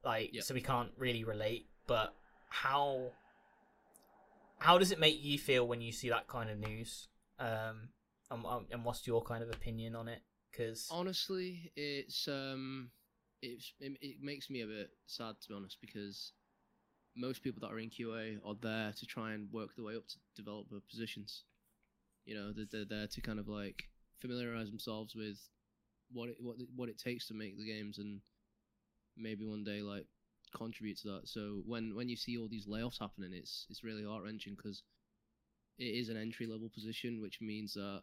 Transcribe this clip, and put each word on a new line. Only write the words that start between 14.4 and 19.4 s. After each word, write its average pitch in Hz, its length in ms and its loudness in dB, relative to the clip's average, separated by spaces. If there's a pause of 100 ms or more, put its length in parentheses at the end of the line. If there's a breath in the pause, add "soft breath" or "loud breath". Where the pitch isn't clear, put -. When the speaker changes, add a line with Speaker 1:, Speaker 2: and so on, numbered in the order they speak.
Speaker 2:
me 131 120 0
a 110 60 -2
bit 107 220 -4 (160)
sad, 113 360 -4
to - 80 -14
be 110 40 -6
honest, 98 280 -8
because 104 520 -6 (840)
most 123 280 -2
people 113 180 0
that 113 120 -4
are 110 60 -2
in 110 100 -4
Q 113 260 -4
A 110 300 -2
are 104 160 0
there 110 320 2
to - 120 -8
try 110 280 -2
and 104 180 -4